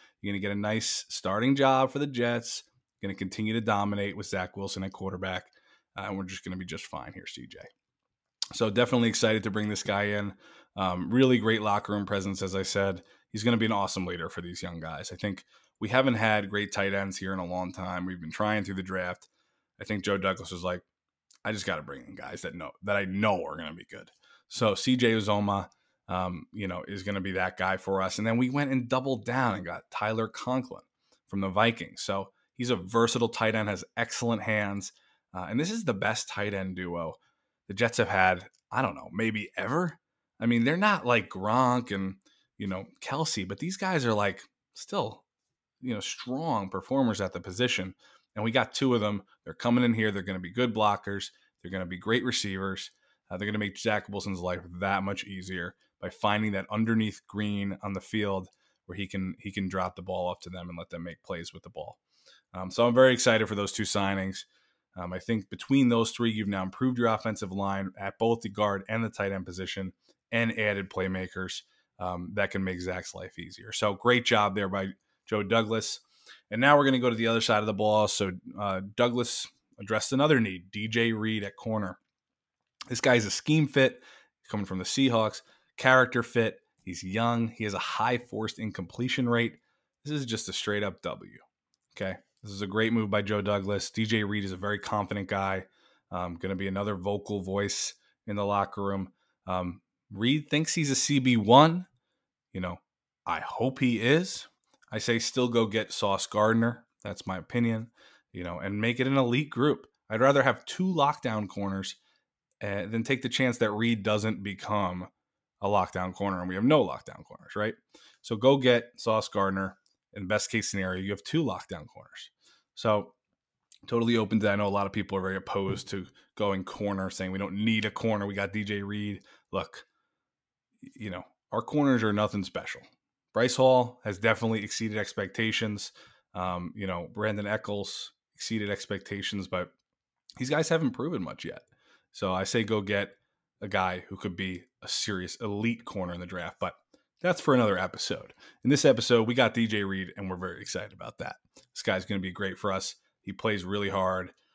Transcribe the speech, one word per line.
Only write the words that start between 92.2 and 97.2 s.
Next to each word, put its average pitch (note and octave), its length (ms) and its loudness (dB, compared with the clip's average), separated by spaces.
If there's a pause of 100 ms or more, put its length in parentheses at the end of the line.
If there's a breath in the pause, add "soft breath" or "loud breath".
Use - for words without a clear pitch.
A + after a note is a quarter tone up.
This G#2 100 -14
is G2 80 -10
a G#2 60 -2
great A2 260 2
move A2 160 2
by G#2 120 2
Joe G#2 200 0
Douglas. G2+ 500 0
D A2 140 -2
J A2 180 2
Reed G2+ 220 -2
is F#2+ 80 -6
a F2+ 40 -8
very G2+ 220 -4
confident G2+ 480 -4
guy. G2 380 -2 (440 soft breath)
Um, F2+ 260 -6
gonna F#2+ 200 -6
be G2 120 -4
another G2+ 280 -2
vocal G2+ 460 -4